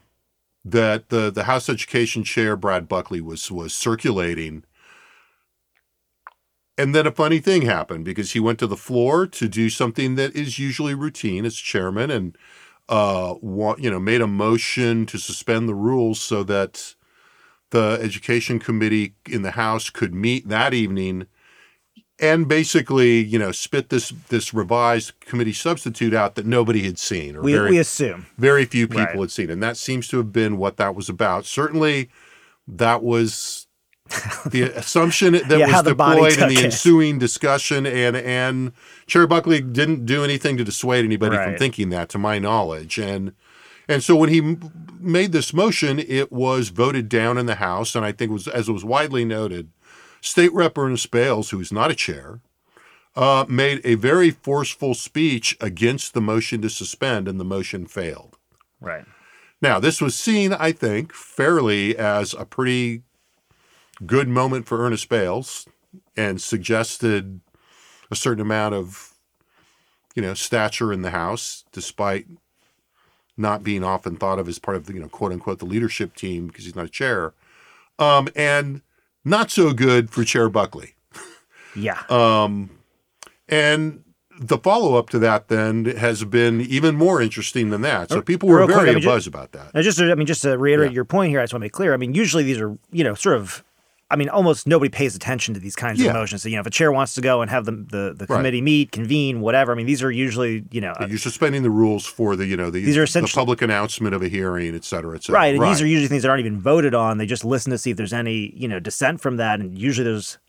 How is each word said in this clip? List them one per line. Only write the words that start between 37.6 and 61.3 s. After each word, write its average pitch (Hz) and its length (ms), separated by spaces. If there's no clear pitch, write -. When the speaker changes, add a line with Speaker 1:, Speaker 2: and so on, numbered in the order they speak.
Speaker 1:
And, 123 280
and 127 580
Chair 170 180
Buckley 165 340
didn't 131 460
do 143 180
anything 143 340
to 123 60
dissuade 120 420
anybody 107 320
from 92 140
Speaker 2:
Right. 87 80
Speaker 1:
thinking 110 300
that, 87 200
to 101 100
my 104 180
knowledge. 95 600
And, 98 340
and 139 160
so 175 120
when 156 140
he 160 100
m-, 160 600
made 185 320
this 151 240
motion, 156 420
it 135 340
was 127 380
voted 117 400
down 117 300
in 123 80
the 110 80
House. 98 400
And 110 100
I 104 60
think 110 200
was, 104 160
as 117 220
was 101 160
widely 131 400
noted, 101 440
State 175 300
Rep 170 240
Ernest 131 320
Bales, 120 400
who 98 100
is 87 120
not 113 180
a - 60
chair, 76 460
uh, 135 340
made 135 340
a 120 120
very 156 340
forceful 139 640
speech 147 640
against 113 540
the 120 80
motion 110 400
to 107 80
suspend, 107 580
and 95 120
the 92 40
motion 95 440
failed. 82 500
Speaker 2:
Right. 82 240
Speaker 1:
Now, 117 160
this 156 200
was 139 140
seen, 202 400
I 160 200
think, 113 380
fairly 113 840